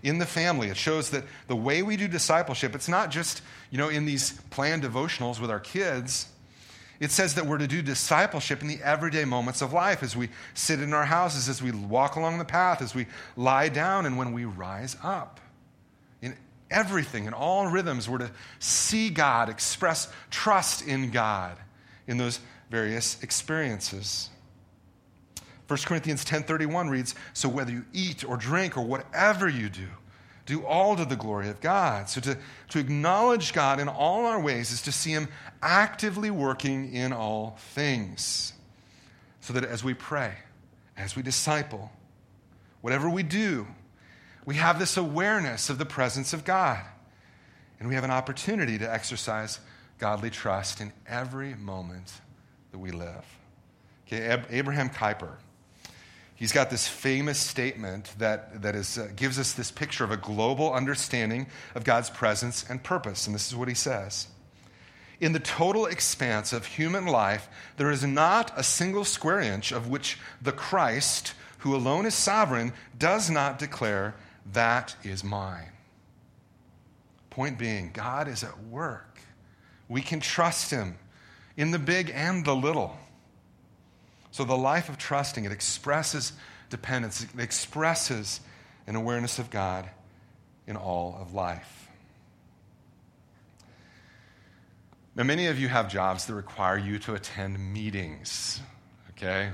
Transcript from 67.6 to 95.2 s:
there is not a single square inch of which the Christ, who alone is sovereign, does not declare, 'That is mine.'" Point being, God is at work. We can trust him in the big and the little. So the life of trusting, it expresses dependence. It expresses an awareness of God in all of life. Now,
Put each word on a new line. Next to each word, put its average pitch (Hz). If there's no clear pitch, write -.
there 147
is 135
not 160
a 135
single 190
square 185
inch 107
of 117
which 139
the 131
Christ, -
who 139
alone 143
is 214
sovereign, 135
does 170
not 139
declare, 107
'That 117
is 95
mine.'" 95
Point 131
being, 107
God 127
is 120
at 110
work. 123
We 131
can 160
trust -
him 95
in 151
the 170
big 170
and 170
the 143
little. 127
So 139
the 127
life 147
of 139
trusting, 139
it 101
expresses 143
dependence. 117
It 123
expresses 131
an 107
awareness 120
of 117
God 92
in 107
all 90
of 87
life. 87
Now, 120